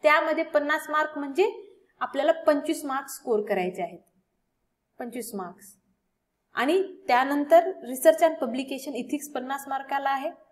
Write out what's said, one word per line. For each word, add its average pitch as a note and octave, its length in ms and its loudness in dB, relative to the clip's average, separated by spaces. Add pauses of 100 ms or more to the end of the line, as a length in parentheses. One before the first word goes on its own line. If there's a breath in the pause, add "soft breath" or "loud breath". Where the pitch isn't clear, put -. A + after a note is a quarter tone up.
त्यामध्ये D#4 420 4
पन्नास D4+ 460 0
mark D4+ 280 -2
म्हणजे C#4+ 560 -2 (260)
आपल्याला C#4 320 0
पंचवीस D#4 520 0
marks C#4 300 -6
score A3 260 -2
करायचे F#3+ 420 -2
आहेत, E3+ 180 -10 (1000)
पंचवीस A#3+ 360 -10
marks. G3 420 -12 (800)
आणि D#4 280 2 (260)
त्यानंतर C#4+ 580 6
research D#4 580 2
and D#4+ 100 4
publication C4 600 -6
ethics C#4+ 340 -6
पन्नास C4+ 400 -8
मार्काला C4+ 420 -4
आहे C4+ 200 -2 (220)